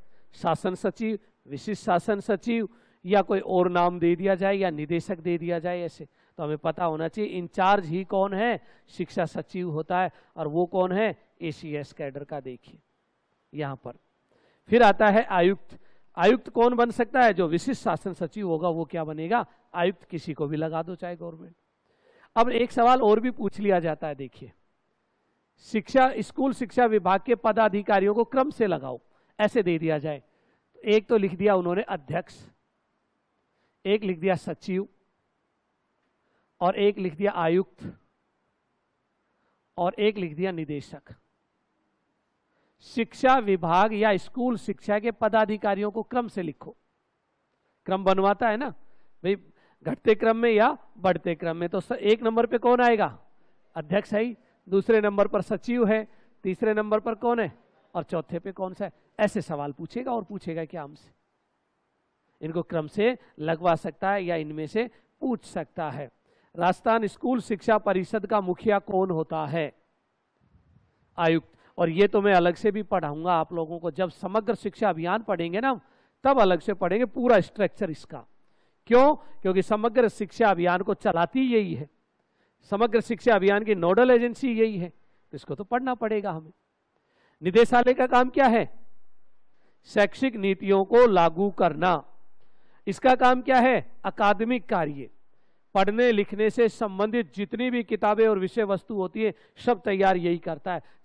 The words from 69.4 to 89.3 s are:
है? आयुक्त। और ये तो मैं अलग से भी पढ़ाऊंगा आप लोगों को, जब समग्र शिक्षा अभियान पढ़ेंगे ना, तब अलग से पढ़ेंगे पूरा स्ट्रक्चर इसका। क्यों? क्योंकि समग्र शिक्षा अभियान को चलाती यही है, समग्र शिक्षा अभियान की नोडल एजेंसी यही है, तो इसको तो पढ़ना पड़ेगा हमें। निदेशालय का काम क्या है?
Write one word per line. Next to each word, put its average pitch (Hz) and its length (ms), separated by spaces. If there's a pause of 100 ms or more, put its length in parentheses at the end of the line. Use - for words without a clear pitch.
है? 147 280 (1400)
आयुक्त। 165 300 (300)
और 170 120
ये 180 180
तो 202 140
मैं 202 120
अलग 175 220
से 214 160
भी 208 120
पढ़ाऊंगा 160 500
आप 160 200
लोगों 165 260
को, 170 120
जब 175 180
समग्र 202 460
शिक्षा 202 340
अभियान 175 340
पढ़ेंगे 175 380
ना, 254 200 (420)
तब 269 160
अलग 185 200
से - 140
पढ़ेंगे 190 320
पूरा 240 340
स्ट्रक्चर 185 500
इसका। 143 360 (640)
क्यों? 269 280
क्योंकि - 460
समग्र 220 480
शिक्षा 214 420
अभियान 175 300
को 202 120
चलाती 214 480
यही 233 320
है, 151 160 (800)
समग्र 220 320
शिक्षा 233 340
अभियान 202 280
की 214 120
नोडल 196 360
एजेंसी 240 420
यही 220 240
है, 175 120 (420)
तो - 40
इसको 143 200
तो 202 80
पढ़ना 247 300
पड़ेगा 208 380
हमें। 160 220 (880)
निदेशालय 233 500
का 269 140
काम 254 220
क्या 269 180
है? 226 320 (1040)